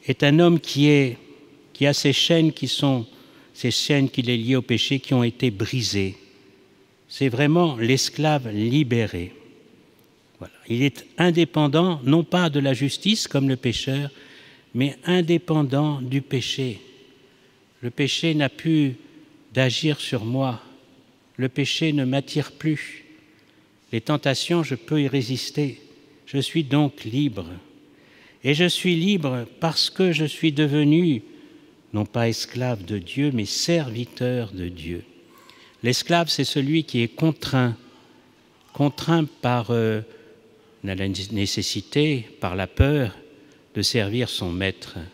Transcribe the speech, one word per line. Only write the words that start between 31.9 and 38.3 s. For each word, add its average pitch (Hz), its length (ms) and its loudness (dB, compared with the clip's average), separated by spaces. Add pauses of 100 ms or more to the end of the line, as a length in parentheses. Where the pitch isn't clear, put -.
non 107 140 -2
pas 117 220 0
esclave 117 560 -4
de 101 140 -6
Dieu, 139 340 -2
mais 110 120 -2
serviteur 123 1040 -4
de 90 180 -8
Dieu. 85 360 -10 (800)
L'esclave, 160 460 2
c'est 143 140 0
celui 147 380 0
qui 123 200 -2
est 117 120 -4
contraint, 131 640 0 (960)